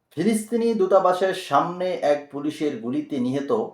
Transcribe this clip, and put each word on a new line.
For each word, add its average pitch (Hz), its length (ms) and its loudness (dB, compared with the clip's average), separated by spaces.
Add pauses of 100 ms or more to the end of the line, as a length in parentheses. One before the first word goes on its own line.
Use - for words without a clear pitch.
(160)
ফিলিস্তিনি 220 580 0
দূতাবাসের 185 600 4
সামনে 175 600 -2
এক 147 380 0
পুলিশের 143 500 -4
গুলিতে 143 380 -4
নিহত 127 540 -2